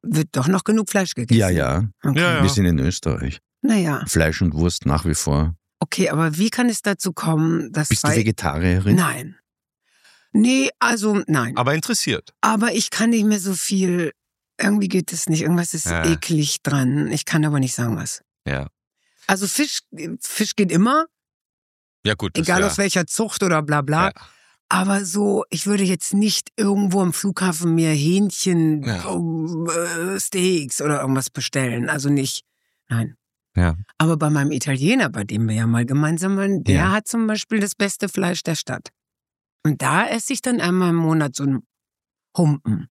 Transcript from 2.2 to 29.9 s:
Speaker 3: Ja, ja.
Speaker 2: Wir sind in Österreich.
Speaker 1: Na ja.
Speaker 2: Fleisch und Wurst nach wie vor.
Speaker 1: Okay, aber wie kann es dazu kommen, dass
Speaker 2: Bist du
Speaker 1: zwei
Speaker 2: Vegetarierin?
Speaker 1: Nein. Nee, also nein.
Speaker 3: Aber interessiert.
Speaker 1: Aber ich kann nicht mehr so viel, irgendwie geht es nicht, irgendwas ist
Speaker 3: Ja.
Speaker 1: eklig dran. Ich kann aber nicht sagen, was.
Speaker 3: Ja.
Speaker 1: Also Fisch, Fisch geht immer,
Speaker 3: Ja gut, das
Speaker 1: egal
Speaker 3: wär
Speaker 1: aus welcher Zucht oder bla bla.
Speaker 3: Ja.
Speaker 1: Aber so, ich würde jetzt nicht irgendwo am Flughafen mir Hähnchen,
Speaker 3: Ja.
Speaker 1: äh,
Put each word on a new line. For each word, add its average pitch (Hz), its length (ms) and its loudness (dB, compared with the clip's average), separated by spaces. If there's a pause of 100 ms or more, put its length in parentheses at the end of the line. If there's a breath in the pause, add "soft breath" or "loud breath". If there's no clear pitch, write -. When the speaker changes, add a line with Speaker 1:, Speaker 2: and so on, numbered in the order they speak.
Speaker 3:
Ja, 175 160 4
ja. - 60 4
Speaker 2:
Wir 95 60 4
sind 98 160 2
in 85 140 4
Österreich. 65 600 -2 (220)
Speaker 1:
Na 226 140 2
ja. 165 320 0
Speaker 2:
Fleisch 80 340 2
und 82 120 2
Wurst 85 320 0
nach 76 200 2
wie 78 100 0
vor. 76 400 0 (240)
Speaker 1:
Okay, - 300 -2
aber 156 280 0
wie 208 120 2
kann 247 200 0
es 214 120 -4
dazu 196 300 -2
kommen, 160 640 0
dass 151 160 -2
Speaker 2:
Bist - 140 0
du 147 40 2
Speaker 1:
zwei 147 100 4
Speaker 2:
Vegetarierin? 92 800 2
Speaker 1:
Nein. - 400 -2 (960 soft breath)
Nee, 254 360 4 (100)
also 214 480 0
nein. 131 300 0
Speaker 3:
Aber 123 160 2
interessiert. - 580 -2 (100)
Speaker 1:
Aber 220 320 2
ich 220 180 -2
kann 226 180 0
nicht 226 160 2
mehr 214 140 2
so 190 140 -4
viel, 175 580 0 (500)
irgendwie 202 260 2
geht 180 240 -2
es - 160 -6
nicht, 160 140 2
irgendwas 170 320 0
ist 160 140 -6
Speaker 3:
Ja. 85 180 0
Speaker 1:
eklig 151 580 0
dran. 139 480 0
Ich 147 140 -4
kann 156 180 0
aber 147 160 0
nicht 127 140 0
sagen, 117 240 -2
was. - 240 -8 (260)
Speaker 3:
Ja. 69 200 -4 (580 soft breath)
Speaker 1:
Also 196 220 0
Fisch, - 320 -2 (420)
Fisch - 340 -4
geht 185 160 2
immer, 254 340 2 (1000)
Speaker 3:
Ja 107 80 2
gut, 101 240 -4
das 160 60 -2
Speaker 1:
egal 180 180 2
Speaker 3:
wär 202 60 2
Speaker 1:
aus - 100 -2
welcher 190 300 0
Zucht - 360 -4
oder 165 200 2
bla 147 180 0
bla. 151 280 2
Speaker 3:
Ja. - 40 -6 (560 loud breath)
Speaker 1:
Aber 196 360 0
so, 202 440 0
ich - 160 -6
würde 196 180 2
jetzt 180 300 -2
nicht 202 440 0
irgendwo 202 440 2
am 180 120 0
Flughafen 175 600 -2
mir 165 180 2
Hähnchen, 160 920 2
Speaker 3:
Ja. 110 320 -4
Speaker 1:
äh, 170 1040 -4